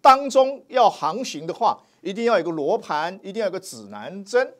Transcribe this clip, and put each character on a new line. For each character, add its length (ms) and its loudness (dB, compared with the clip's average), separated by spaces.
当 300 6
中 380 2
要 200 4
航 360 -4
行 220 -10
的 60 -6
话， 300 -2
一 140 -8
定 100 -4
要 100 2
有 60 4
一 40 0
个 60 -4
罗 280 -2
盘， 440 -6
一 100 -12
定 80 -8
要 60 -2
有 40 -4
一 20 -6
个 60 -6
指 300 -16
南 360 -14
针。 360 -2